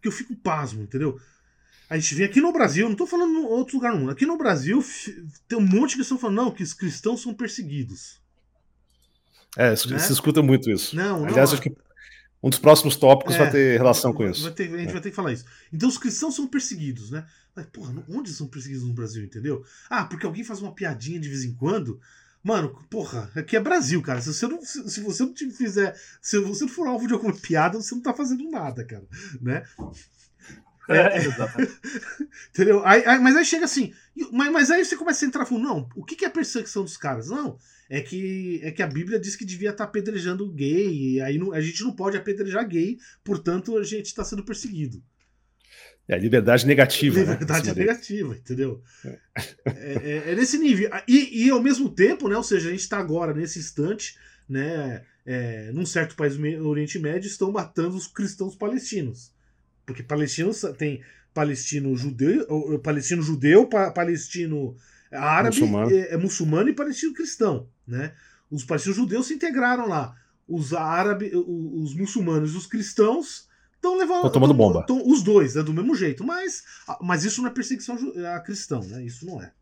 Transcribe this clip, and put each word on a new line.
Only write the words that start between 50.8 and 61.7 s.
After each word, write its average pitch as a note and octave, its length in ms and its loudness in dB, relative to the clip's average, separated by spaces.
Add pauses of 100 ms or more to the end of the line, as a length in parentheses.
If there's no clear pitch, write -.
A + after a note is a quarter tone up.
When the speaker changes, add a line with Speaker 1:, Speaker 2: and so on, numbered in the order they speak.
Speaker 1:
E, B3 380 4
e C4 60 8
ao B3 100 4
mesmo C4 280 2
tempo, G#3+ 380 4
né, G3+ 80 0
ou A3+ 80 -2
seja, E3+ 240 0
a E3+ 40 -4
gente F#3 180 -6
tá G#3 80 -4
agora, E3 360 -2
nesse D#3+ 260 -6
instante, E3 580 -6 (320)
né, C3+ 560 -6 (200)
é, A#2 460 -8
num E3 140 -4
certo E3 300 -4
país C#3+ 200 0
do D3 60 -6
Me-, D#3 180 -2
Oriente D3+ 400 -2
Médio, E3 300 -4
estão F#3+ 220 -2
matando F3 440 -4
os F#3 120 -10
cristãos F#3+ 500 -6
palestinos. G#3 760 -6 (540)
Porque B2 180 -12
palestino D3+ 500 -2
sa-, E3 200 -6
tem D3 280 -4 (320)
palestino C#3+ 640 -2